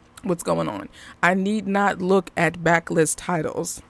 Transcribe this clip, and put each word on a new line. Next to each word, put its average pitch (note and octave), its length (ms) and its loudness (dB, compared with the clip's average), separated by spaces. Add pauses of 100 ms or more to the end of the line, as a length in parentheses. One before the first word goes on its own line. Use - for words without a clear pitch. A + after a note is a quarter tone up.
(240)
What's F3 200 -2
going E3 240 0
on? G#2 220 -8 (340)
I F3+ 120 4
need G3 320 0
not G3 340 0
look F#3+ 340 2
at F3 280 0
backlist E3 540 2
titles - 720 -4